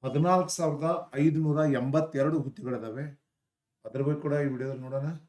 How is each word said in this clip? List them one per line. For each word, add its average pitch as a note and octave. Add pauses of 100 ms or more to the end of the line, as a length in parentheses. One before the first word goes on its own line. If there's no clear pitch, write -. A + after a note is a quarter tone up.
ಹದಿನಾಲ್ಕು F3
ಸಾವಿರದ D#3 (340)
ಐದುನೂರ D3+ (200)
ಎಂಬತ್ತೆರಡು C#3+
ಹುದ್ದೆಗಳಿದಾವೆ, B2 (800)
ಅದ್ರ C3
ಬಗ್ಗೆ D3
ಕೂಡ C#3+ (100)
ಈ C#3
ವಿಡಿಯೋದಲ್ಲಿ B2+
ನೋಡೋಣ. C#3 (200)